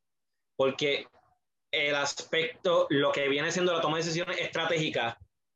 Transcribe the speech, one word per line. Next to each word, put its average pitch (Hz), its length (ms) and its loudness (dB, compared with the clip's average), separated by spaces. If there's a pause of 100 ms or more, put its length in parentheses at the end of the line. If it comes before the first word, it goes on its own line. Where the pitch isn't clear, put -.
(560)
porque 135 500 2 (640)
el 147 240 0
aspecto, 165 960 0
lo 143 220 4
que 143 160 0
viene 143 220 0
siendo 180 220 0
la 165 80 0
toma 156 160 0
de 160 80 -2
decisiones 170 360 -4
estratégicas, 160 760 -2 (400)